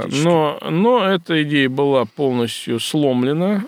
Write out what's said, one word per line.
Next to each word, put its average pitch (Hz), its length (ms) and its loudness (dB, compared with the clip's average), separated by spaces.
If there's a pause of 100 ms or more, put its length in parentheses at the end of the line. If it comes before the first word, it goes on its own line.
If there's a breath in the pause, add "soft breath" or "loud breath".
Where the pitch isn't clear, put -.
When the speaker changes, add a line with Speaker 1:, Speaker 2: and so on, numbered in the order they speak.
Speaker 1:
фактически. 139 220 -2
Speaker 2:
но, 160 340 2 (120)
но 208 360 2
эта 175 380 0
идея 143 240 2
была 131 380 0
полностью 120 760 -2
сломлена. 151 880 0